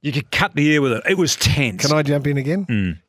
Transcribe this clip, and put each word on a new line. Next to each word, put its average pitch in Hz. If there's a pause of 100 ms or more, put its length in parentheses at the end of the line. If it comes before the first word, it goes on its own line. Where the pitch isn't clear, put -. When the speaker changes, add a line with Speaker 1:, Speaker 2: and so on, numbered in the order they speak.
Speaker 1:
you 147
could 139
cut -
the 147
air 151
with 131
it. 110
It 190
was 175
tense. 120
Speaker 2:
Can 147
I 156
jump 143
in 143
again? 160
Speaker 1:
Mm. 95